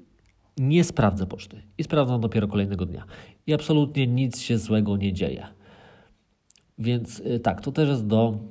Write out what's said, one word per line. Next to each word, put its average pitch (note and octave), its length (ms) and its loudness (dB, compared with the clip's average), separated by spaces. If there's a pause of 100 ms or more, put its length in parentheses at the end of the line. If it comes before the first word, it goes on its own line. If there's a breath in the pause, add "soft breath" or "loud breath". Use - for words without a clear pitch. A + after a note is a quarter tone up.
(580)
nie D3+ 260 4
sprawdzę G2 420 0
poczty - 360 -14 (160)
i - 60 -2
sprawdzam B2+ 360 2
dopiero A2 280 0
kolejnego G2 380 -2
dnia. - 180 -10 (420 loud breath)
I D3+ 80 2
absolutnie D3 520 2
nic B2 340 0
się A#2 180 0
złego G#2+ 380 2
nie G2 160 0
dzieje. E2+ 340 -4 (1300 soft breath)
Więc, A#2 420 -4
y, A#2+ 200 -4
tak, - 200 -2
to C#3 120 -6
też D3+ 160 2
jest B2 180 0
do A2 320 4 (120)